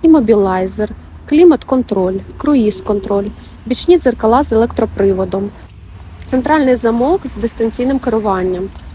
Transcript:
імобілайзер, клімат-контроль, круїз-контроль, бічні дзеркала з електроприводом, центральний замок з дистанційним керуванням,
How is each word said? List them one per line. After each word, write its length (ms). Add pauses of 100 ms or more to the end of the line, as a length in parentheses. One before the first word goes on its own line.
імобілайзер, 880 (400)
клімат-контроль, 880 (180)
круїз-контроль, 920 (360)
бічні 340
дзеркала 440
з 80
електроприводом, 960 (760)
центральний 500
замок 500
з 100
дистанційним 640
керуванням, 720 (260)